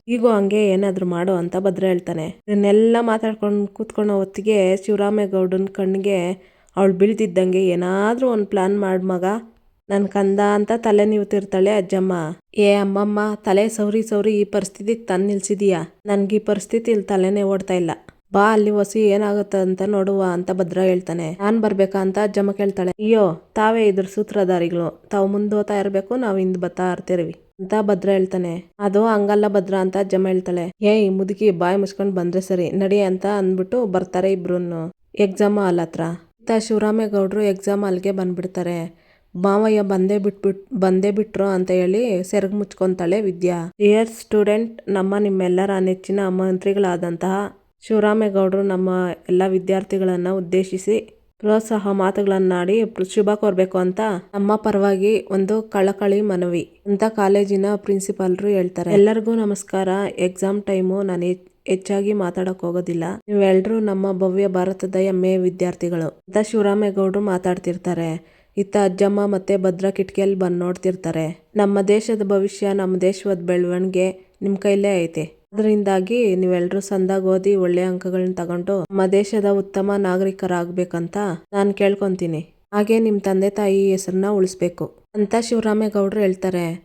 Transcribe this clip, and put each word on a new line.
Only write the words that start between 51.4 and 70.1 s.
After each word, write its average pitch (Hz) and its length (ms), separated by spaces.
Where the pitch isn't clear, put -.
ಮಾತುಗಳನ್ನಾಡಿ 190 920
ಶುಭ 208 240
ಕೋರ್ಬೇಕು 185 440
ಅಂತ 185 240
ನಮ್ಮ 202 220
ಪರವಾಗಿ 202 760
ಒಂದು 196 300
ಕಳಕಳಿ 196 600
ಮನವಿ" 180 480
ಅಂತ 202 240
ಕಾಲೇಜಿನ 202 560
ಪ್ರಿನ್ಸಿಪಾಲ್ರು 196 720
ಹೇಳ್ತಾರೆ. 180 460
"ಎಲ್ಲರಿಗೂ 220 400
ನಮಸ್ಕಾರ. 202 560
ಎಕ್ಸಾಮ್ 190 460
ಟೈಮು, 190 380
ನಾನು 180 220
ಹೆ-, 180 260
ಹೆಚ್ಚಾಗಿ 196 460
ಮಾತಾಡಕ್ 185 480
ಹೋಗೋದಿಲ್ಲ. 175 420
ನೀವೆಲ್ರೂ 202 520
ನಮ್ಮ 196 320
ಭವ್ಯ 190 360
ಭಾರತದ 185 480
ಹೆಮ್ಮೆಯ 185 420
ವಿದ್ಯಾರ್ಥಿಗಳು" 180 720
ಅಂತ - 340
ಶಿವರಾಮೇಗೌಡ್ರು 202 800
ಮಾತಾಡ್ತಿರ್ತಾರೆ. 180 880
ಇತ್ತ 202 260
ಅಜ್ಜಮ್ಮ 196 420
ಮತ್ತೆ 196 320
ಭದ್ರ 185 320
ಕಿಟಕಿಯಲ್ಲಿ 196 460